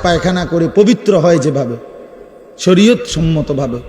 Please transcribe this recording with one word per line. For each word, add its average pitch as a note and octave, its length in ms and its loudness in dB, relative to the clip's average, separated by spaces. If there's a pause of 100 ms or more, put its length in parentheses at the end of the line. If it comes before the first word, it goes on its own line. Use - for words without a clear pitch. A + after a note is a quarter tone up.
পায়খানা F3 440 0
করে E3 200 -2 (100)
পবিত্র G#3 440 2
হয় E3+ 200 4
যেভাবে C3 360 -2 (840)
শরীয়ত G#3 480 4
সম্মতভাবে, C#3+ 800 -2